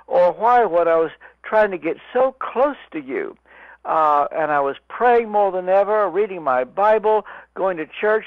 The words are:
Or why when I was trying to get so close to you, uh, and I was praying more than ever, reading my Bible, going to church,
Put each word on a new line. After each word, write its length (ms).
Or 240
why 340
when 220
I 80
was 160
trying 280
to 60
get 200
so 260
close 380
to 80
you, 380
uh, 460
and 200
I 100
was 160
praying 420
more 220
than 180
ever, 400
reading 340
my 200
Bible, 640
going 220
to 80
church, 420